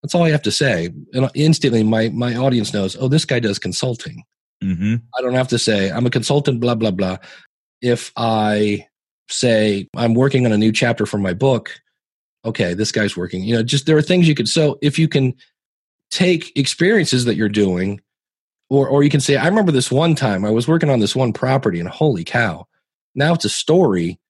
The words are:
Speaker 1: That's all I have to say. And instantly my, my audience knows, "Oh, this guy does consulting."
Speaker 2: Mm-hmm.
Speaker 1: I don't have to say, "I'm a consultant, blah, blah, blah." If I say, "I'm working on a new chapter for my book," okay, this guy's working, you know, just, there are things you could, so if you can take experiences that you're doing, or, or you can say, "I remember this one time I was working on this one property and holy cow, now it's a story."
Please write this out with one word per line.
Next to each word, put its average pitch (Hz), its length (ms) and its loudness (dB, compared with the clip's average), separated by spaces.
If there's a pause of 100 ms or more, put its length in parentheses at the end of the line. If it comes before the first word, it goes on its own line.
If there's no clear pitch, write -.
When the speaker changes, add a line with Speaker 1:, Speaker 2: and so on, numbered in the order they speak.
Speaker 1:
That's - 140 -8
all 175 80 4
I 160 80 4
have 147 100 -2
to - 100 -2
say. 90 380 0 (240)
And 127 220 0
instantly 139 480 2
my, 110 260 0
my 120 260 -4
audience 123 380 0
knows, 95 260 -4
"Oh, 131 80 -2
this 147 180 2
guy 123 140 -2
does 104 200 -2
consulting." - 640 -8 (380)
Speaker 2:
Mm-hmm. 98 340 -2 (220)
Speaker 1:
I 127 40 -4
don't 127 140 -2
have 131 140 0
to - 80 -2
say, 101 320 0
"I'm 120 160 -2
a 120 40 2
consultant, 139 500 0
blah, 120 160 0
blah, 110 160 0
blah." 92 240 -2 (680)
If 120 360 -2
I 107 680 0 (420)
say, 107 680 0
"I'm 117 180 0
working 131 320 2
on 113 60 2
a 104 60 2
new 110 160 4
chapter 113 320 0
for 107 120 -6
my 95 160 -2
book," 120 460 -2 (640)
okay, 107 300 -2
this 104 180 -4
guy's 104 240 -2
working, 92 300 -8
you 117 100 0
know, 113 80 0
just, 135 220 -2
there 156 100 4
are 151 60 4
things 175 260 2
you 151 80 2
could, 120 140 -4
so 151 320 0
if 143 180 0
you 160 80 2
can 131 260 0 (760)
take 180 460 0
experiences 156 680 0
that 120 120 0
you're 107 120 -2
doing, 101 540 0 (680)
or, 135 200 2
or 143 120 4
you 143 80 4
can 143 120 2
say, 139 160 2
"I 139 100 0
remember 196 240 2
this 131 200 0
one 156 220 2
time 104 300 -2
I 104 80 0
was 113 160 0
working 165 220 2
on 131 100 2
this 101 160 0
one 127 160 0
property 123 480 -2
and 85 80 -6
holy 113 380 -2
cow, 90 420 -4 (480)
now 147 180 2
it's 160 120 -2
a - 40 0
story." 98 680 0 (100)